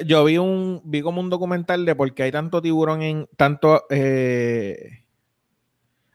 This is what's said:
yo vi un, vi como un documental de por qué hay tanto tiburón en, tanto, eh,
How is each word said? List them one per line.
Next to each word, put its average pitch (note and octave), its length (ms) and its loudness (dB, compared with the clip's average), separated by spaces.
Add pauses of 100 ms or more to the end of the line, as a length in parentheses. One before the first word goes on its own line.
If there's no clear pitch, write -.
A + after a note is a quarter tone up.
yo D#3 180 4
vi D#3+ 140 4
un, F#3 460 -2
vi D3 180 -4
como F3 180 -4
un F3+ 100 -4
documental F3+ 540 -2
de E3 120 0
por C3+ 180 -2
qué - 100 -4
hay C3 60 -2
tanto E3 320 -4
tiburón D#3+ 400 0
en, D#3 340 -4
tanto, D3 540 4
eh, B2 1120 -2 (1160)